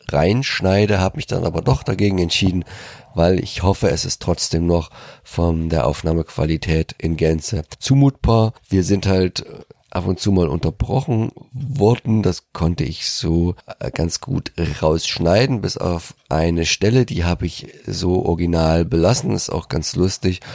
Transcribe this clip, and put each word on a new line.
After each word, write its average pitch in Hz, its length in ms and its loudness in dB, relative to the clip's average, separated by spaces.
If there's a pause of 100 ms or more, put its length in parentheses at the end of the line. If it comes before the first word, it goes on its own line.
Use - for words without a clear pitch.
reinschneide. 98 960 2
Hab 95 160 0
mich - 100 -8
dann 90 160 -2
aber 85 180 -2
doch 135 220 0
dagegen 98 360 0
entschieden, 90 440 0 (500)
weil 87 280 2
ich - 220 -8
hoffe, 95 260 2
es - 160 0
ist - 160 -6
trotzdem 85 440 -2
noch 85 260 0 (340)
von 82 420 0
der 80 200 0
Aufnahmequalität 80 1080 -2
in 82 200 -2
Gänze 80 460 0 (160)
zumutbar. 131 760 4 (160)
Wir 95 160 2
sind 95 220 0
halt 92 380 2 (460)
ab 92 160 -4
und 92 120 -2
zu 101 140 0
mal 90 160 4
unterbrochen 110 840 -2 (220)
worden. 120 680 2
Das 92 300 -2
konnte 82 320 0
ich - 260 -6
so, 85 460 0 (240)
äh, - 120 -6
ganz - 280 -4
gut - 320 -6 (300)
rausschneiden, 87 800 0
bis - 160 -6
auf 87 380 -4 (120)
eine 82 380 0
Stelle, 117 400 2
die 87 180 -4
habe 87 220 -2
ich - 220 -10 (200)
so 90 380 0
original 85 580 2
belassen. 85 480 2
Ist - 180 -4
auch - 200 -6
ganz - 260 -4
lustig 92 460 0 (140)